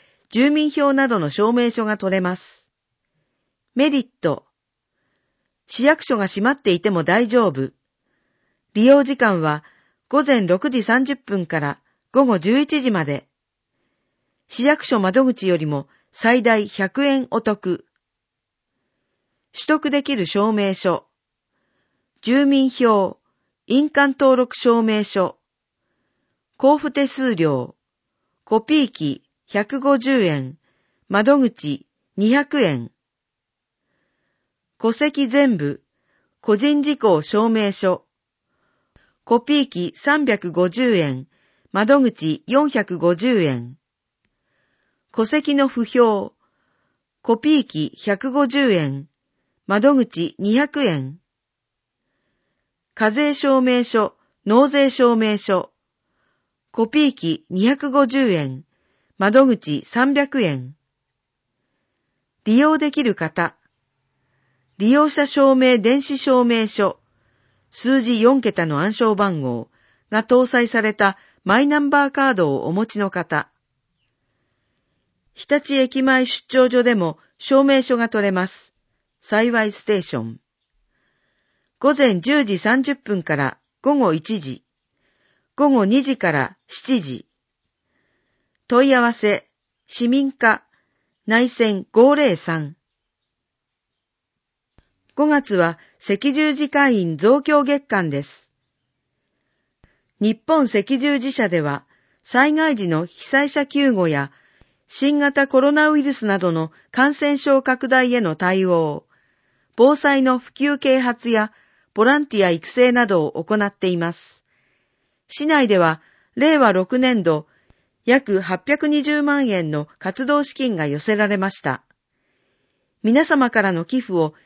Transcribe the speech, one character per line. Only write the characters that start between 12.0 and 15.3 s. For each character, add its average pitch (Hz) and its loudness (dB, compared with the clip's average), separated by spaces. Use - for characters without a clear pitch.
午 269 4
後 220 0
十 202 0
一 294 -2
時 254 -2
ま 170 -4
で。 143 -8
市 - -6
役 302 2
所 233 0
窓 196 2
口 247 -2